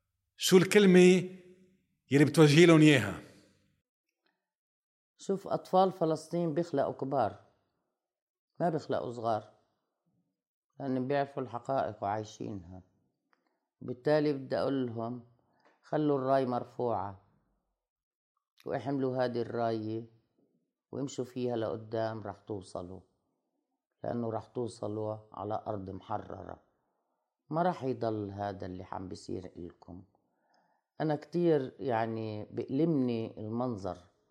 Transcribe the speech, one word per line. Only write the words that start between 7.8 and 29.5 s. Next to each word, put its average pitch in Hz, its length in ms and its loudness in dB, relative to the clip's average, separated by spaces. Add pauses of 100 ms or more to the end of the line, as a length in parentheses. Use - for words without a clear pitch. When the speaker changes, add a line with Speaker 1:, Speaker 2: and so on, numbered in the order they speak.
Speaker 2:
ما 170 100 0
بيخلقوا 139 420 -4
صغار، 113 380 -4 (1300)
لأن 131 280 -4
بيعرفوا 139 360 -2
الحقائق 117 600 -4
وعايشينها. 101 800 -8 (1000)
بالتالي 147 520 0
بدي 131 240 -6
أقول 131 300 0
لهم: 117 360 -8 (600)
خلوا 151 340 0
الراي 135 280 2
مرفوعة، 117 760 -4 (1400)
واحملوا 127 600 -2
هذه 120 160 -2
الراية 113 640 -4 (840)
وامشوا 131 340 -6
فيها 123 300 -4
لقدام، 110 680 -4
رح 104 180 -12
توصلوا، 92 600 -12 (1040)
لأنه 120 260 -4
رح 110 160 -6
توصلوا 107 720 -6 (140)
على 104 360 -8
أرض 98 220 -6
محررة. 98 680 -12 (920)
ما 160 120 -2
رح 175 220 -2
يضل 110 480 -4
هذا 101 340 -8
اللي 92 180 -12
عم 95 240 -12
بيصير 95 500 -12